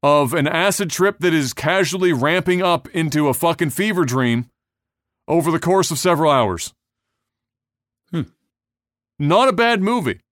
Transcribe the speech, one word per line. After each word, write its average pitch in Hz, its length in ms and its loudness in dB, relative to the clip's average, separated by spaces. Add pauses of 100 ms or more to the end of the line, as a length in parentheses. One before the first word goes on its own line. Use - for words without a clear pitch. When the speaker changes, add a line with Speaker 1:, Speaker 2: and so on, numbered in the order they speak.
Speaker 1:
of 143 320 2
an 151 140 0
acid 175 420 0
trip 196 300 0
that 165 140 0
is 143 200 0
casually 180 600 0
ramping 175 480 0
up 175 280 -2
into 151 380 -2
a 131 60 0
fucking 165 380 -2
fever 190 340 -2
dream 123 440 -2 (800)
over 165 240 0
the 160 80 0
course 180 320 0
of 147 80 -6
several 165 320 2
hours. 107 420 -2 (1400)
Speaker 2:
Hmm. 165 100 -4 (1000)
Speaker 1:
Not 180 300 4
a 220 40 0
bad 233 280 2
movie. 196 400 -2 (100)